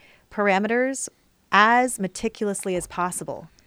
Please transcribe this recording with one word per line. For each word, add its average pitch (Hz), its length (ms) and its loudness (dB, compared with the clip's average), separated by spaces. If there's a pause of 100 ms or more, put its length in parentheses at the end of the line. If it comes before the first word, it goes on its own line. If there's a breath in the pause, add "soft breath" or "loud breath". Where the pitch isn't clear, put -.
(320 soft breath)
parameters 220 760 0 (440)
as 240 460 4
meticulously 196 800 -4
as 175 100 -4
possible, 175 600 -6 (180 soft breath)